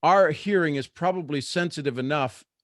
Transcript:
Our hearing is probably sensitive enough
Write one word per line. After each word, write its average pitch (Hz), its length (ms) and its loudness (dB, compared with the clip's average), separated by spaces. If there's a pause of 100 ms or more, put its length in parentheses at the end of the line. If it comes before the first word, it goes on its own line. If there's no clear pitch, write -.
Our 175 280 6
hearing 170 440 0
is 135 120 -4
probably 170 540 -4
sensitive 156 560 -4
enough 135 480 -4 (180)